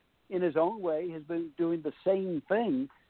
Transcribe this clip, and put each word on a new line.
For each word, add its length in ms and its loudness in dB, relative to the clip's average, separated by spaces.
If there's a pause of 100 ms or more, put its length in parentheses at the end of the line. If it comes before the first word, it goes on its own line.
(300)
in 100 0
his 160 2
own 240 2
way, 300 -2
has 140 -10
been 340 -4
doing 240 0
the 100 -4 (140)
same 420 0
thing 400 2 (220)